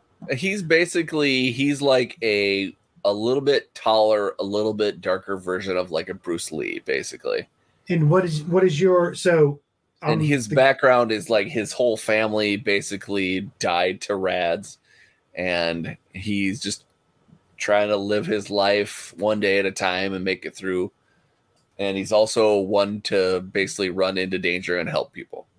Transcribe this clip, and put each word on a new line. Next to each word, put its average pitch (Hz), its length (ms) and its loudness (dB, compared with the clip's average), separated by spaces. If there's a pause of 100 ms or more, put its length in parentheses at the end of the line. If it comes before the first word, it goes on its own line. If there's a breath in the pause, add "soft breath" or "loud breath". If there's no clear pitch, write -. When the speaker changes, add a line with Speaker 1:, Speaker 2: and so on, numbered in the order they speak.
(300)
Speaker 1:
He's 190 320 -4
basically, 156 880 0
he's 139 320 0
like 127 400 2
a, 101 540 0 (280)
a 101 80 2
little 117 280 0
bit 135 340 0
taller, 110 640 2
a 98 60 -4
little 104 300 0
bit 104 260 -2
darker 95 380 -4
version 92 380 -4
of, 90 140 -4
like, 80 180 -4
a - 60 -10
Bruce 85 380 -8
Lee, 52 320 -6
basically. - 640 -6 (400)
Speaker 2:
And 160 200 2
what 185 160 4
is, 151 200 -4
what 175 200 2
is 156 160 2
your, 180 360 4
so, 151 440 4 (420)
Speaker 1:
And 160 180 0
Speaker 2:
um, 156 60 2
Speaker 1:
his 139 200 2
Speaker 2:
the 104 80 -4
Speaker 1:
background 131 560 6
is, 98 200 -4
like, 104 180 2
his 101 240 -4
whole 120 240 2
family 107 600 0
basically 98 1040 -2
died 92 440 0
to 104 120 -4
rads, 90 640 -2 (560 soft breath)
and 85 600 -2 (160)
he's 98 480 -2
just - 240 -8 (720)
trying 104 320 0
to 107 80 2
live 101 300 -2
his 101 240 -4
life 101 640 0
one 104 240 0
day 98 180 2
at 98 80 2
a 95 60 -2
time 95 400 -2
and 92 120 -6
make 95 200 -4
it 78 100 -12
through. 95 380 -4 (840)
And 98 180 -4
he's 95 160 -4
also 107 460 4
one 101 440 0
to 92 380 0
basically 95 500 -4
run 95 280 0
into 92 200 -2
danger 87 400 -2
and 82 100 -4
help 76 260 -4
people. - 320 -16 (120)